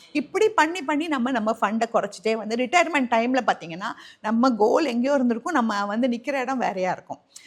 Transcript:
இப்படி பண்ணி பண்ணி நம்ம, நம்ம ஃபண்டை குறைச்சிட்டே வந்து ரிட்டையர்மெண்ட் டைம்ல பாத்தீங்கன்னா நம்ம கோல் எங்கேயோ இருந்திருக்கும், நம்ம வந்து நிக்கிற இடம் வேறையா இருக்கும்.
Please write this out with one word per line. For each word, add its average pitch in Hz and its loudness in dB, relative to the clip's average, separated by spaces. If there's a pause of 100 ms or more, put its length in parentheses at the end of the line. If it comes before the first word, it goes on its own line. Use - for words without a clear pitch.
(120)
இப்படி 381 0
பண்ணி 339 0
பண்ணி 302 -2
நம்ம, 269 0
நம்ம 226 0
ஃபண்டை 226 0
குறைச்சிட்டே - 0
வந்து 220 -4
ரிட்டையர்மெண்ட் 269 2
டைம்ல 240 2
பாத்தீங்கன்னா 180 -2 (280)
நம்ம 226 2
கோல் 254 4
எங்கேயோ 254 2
இருந்திருக்கும், 262 0
நம்ம 208 0
வந்து 226 0
நிக்கிற 240 -4
இடம் 247 -2
வேறையா 185 -2
இருக்கும். - -12 (240)